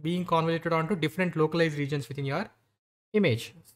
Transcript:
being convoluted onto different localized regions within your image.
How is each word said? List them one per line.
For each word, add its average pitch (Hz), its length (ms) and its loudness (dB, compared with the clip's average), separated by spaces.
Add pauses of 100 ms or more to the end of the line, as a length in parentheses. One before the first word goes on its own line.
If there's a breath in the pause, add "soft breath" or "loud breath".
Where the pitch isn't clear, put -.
being 175 240 -2
convoluted 165 480 0
onto 160 240 0
different 165 400 -2
localized 160 400 2
regions 143 320 -4
within 139 160 -8
your 151 240 -4 (640)
image. 165 420 2 (220)